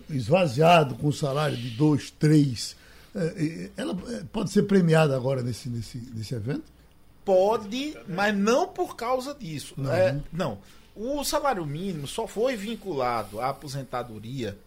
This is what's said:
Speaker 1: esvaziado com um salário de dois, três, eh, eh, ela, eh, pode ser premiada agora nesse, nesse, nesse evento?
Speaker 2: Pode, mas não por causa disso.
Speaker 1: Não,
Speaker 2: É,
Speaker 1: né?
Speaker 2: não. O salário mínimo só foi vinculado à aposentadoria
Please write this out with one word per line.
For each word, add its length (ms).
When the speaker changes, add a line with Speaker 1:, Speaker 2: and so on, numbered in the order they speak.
Speaker 1:
esvaziado 840
com 140
um 40
salário 440
de 140
dois, 400
três, 680
eh, 220
eh, 400
ela, 200
eh, 220
pode 180
ser 140
premiada 520
agora 260
nesse, 260
nesse, 300
nesse 200
evento? 360
Speaker 2:
Pode, 720
mas 300
não 320
por 260
causa 400
disso. 420
Speaker 1:
Não, 160
Speaker 2:
É, 200
Speaker 1:
né? 100
Speaker 2:
não. 260
O 300
salário 420
mínimo 400
só 220
foi 260
vinculado 840
à 80
aposentadoria 1080